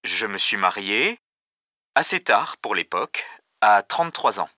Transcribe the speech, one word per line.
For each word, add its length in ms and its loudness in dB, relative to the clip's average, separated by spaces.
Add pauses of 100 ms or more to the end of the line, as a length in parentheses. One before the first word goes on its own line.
Je 240 -2
me 100 -6
suis 200 0
marié, 600 -2 (760)
assez 260 2
tard 360 0
pour 180 -6
l'époque, 500 -6 (360)
à 200 6
trente-trois 580 -2
ans. 180 -6